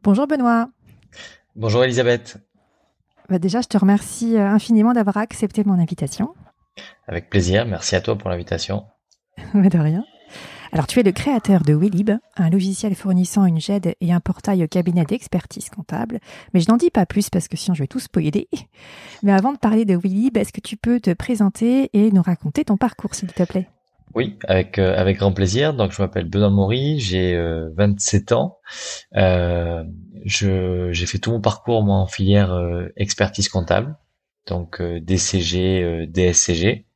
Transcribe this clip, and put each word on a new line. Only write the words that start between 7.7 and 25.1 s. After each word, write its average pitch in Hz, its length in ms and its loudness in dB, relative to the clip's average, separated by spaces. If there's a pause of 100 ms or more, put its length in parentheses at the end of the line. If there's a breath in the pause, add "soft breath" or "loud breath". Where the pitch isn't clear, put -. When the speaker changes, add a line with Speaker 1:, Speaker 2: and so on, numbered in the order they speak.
Speaker 2:
à 92 40 2
toi 110 160 -2
pour 98 140 -6
l'invitation. 87 540 -6 (400)
Speaker 1:
<laughs> - 300 -16
Mais 196 140 6
de 180 100 2
rien. 160 260 0 (680 loud breath)
Alors, 160 160 -4
tu - 140 0
es - 20 2
le 202 80 4
créateur 202 540 0
de 147 100 4
Waylib, 196 380 0 (240)
un 165 140 0
logiciel 190 440 -2
fournissant 185 520 0
une 165 120 2
ged 180 420 -2
et 175 120 0
un 175 80 2
portail 185 420 -2
au 156 60 0
cabinet 175 360 0
d'expertise - 680 -6
comptable. 233 500 -8 (340 loud breath)
Mais 180 60 6
je 170 100 2
n'en 233 60 6
dis 339 140 2
pas 190 140 2
plus - 240 -2
parce 170 200 -4
que 170 80 -8
sinon 180 180 -2
je 147 80 -4
vais 135 60 -4
tout - 100 -8
spoiler. 156 500 -2 (760 loud breath)
Mais 202 80 6
avant 196 200 4
de 277 60 -8
parler 220 260 2
de 190 120 2
Waylib, 202 400 0
est-ce 208 160 0
que - 80 -12
tu - 160 -12
peux 240 240 0
te 185 140 0
présenter 233 800 0
et 214 180 4
nous 185 100 6
raconter 175 420 -2
ton 202 120 0
parcours, - 400 -4
s'il 180 160 -8
te - 100 -2
plaît ? 185 260 -4 (460)
Speaker 2:
Oui, - 240 -4 (100)
avec, 92 300 0
euh, 92 180 2
avec 92 220 2